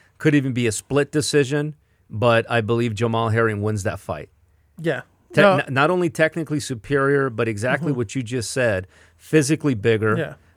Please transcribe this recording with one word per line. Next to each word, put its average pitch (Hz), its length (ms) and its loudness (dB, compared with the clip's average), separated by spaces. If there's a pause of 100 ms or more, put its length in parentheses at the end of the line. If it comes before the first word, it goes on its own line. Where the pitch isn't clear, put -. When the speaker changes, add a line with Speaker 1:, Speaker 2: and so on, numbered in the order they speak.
(180)
Speaker 1:
Could 151 160 2
even 135 180 2
be 120 140 -2
a 107 60 2
split 143 400 -2
decision, 147 640 0 (340)
but 117 400 2
I 117 100 2
believe 117 320 0
Jamel 113 400 0
Herring 110 300 0
wins 104 220 -2
that 98 160 -4
fight. 76 280 -10 (520)
Speaker 2:
Yeah. 151 220 -4 (320)
Speaker 1:
Te-, 202 80 4
Speaker 2:
No. 190 160 6
Speaker 1:
n-, 139 140 -4
not 143 180 2
only 180 200 0
technically 156 500 -2
superior, 135 680 0
but 117 180 -2
exactly 127 420 -2
Speaker 2:
Mm-hmm. 131 80 -2
Speaker 1:
what 117 160 -6
you 135 80 -2
just 117 280 -6
said, 107 360 0 (300)
physically 147 580 2
bigger. 110 440 2
Speaker 2:
Yeah. - 160 -6 (220)